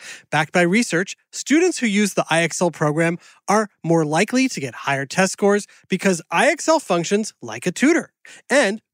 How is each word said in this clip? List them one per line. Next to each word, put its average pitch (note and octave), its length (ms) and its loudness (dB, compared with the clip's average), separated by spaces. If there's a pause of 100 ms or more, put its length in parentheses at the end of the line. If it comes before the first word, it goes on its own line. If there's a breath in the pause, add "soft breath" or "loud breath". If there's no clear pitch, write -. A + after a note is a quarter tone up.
(300 loud breath)
Backed D3+ 220 -2
by F3+ 120 2
research, F#3 520 0 (160)
students E4 480 0
who A#3+ 80 -2
use G3+ 280 0
the D#3+ 140 0
I E3 120 2
X E3 200 -2
L E3+ 100 0
program E3 460 0 (300 soft breath)
are G#3 220 2 (120)
more E3 220 2
likely G#3+ 460 0
to - 100 -8
get B2+ 160 -8
higher C#3 300 -4
test F#3 260 0
scores G3+ 360 0 (200 soft breath)
because F#3 420 0
I G3+ 200 2
X E4 180 -2
L D#4+ 140 4
functions G3+ 600 -2
like A#2 240 -12
a F3+ 60 -2
tutor. D4 400 0 (380 loud breath)
And A3 320 2 (120)